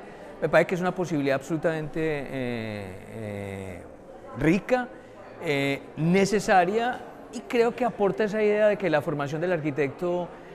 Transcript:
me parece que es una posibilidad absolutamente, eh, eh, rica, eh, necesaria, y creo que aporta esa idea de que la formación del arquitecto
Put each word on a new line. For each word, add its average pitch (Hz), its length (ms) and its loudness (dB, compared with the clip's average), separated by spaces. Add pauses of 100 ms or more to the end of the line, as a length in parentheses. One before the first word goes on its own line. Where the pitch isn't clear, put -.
(420)
me 160 80 0
parece 160 160 6
que 185 100 0
es 170 60 0
una 180 140 0
posibilidad 143 400 0
absolutamente, 160 680 -2
eh, 120 840 -4 (300)
eh, 101 680 -8 (560)
rica, 202 480 2 (600)
eh, 139 340 0 (160)
necesaria, 196 1000 4 (360)
y 247 80 -8
creo 233 340 2
que 254 80 -2
aporta 202 400 2
esa 214 180 0
idea 208 280 6
de 208 80 2
que 196 120 0
la 147 120 4
formación 147 400 -2
del 180 100 0
arquitecto 156 760 0 (260)